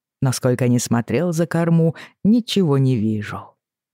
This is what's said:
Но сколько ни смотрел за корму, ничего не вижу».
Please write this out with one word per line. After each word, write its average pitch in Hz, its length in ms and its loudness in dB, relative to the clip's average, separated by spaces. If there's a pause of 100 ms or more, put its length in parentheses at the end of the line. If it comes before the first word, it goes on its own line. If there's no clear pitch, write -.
(200)
Но 131 120 0
сколько 127 360 0
ни 123 100 2
смотрел 127 540 -2
за 165 140 0
корму, 165 480 0 (280)
ничего 196 560 2
не 131 180 2
вижу». 101 560 -6 (420)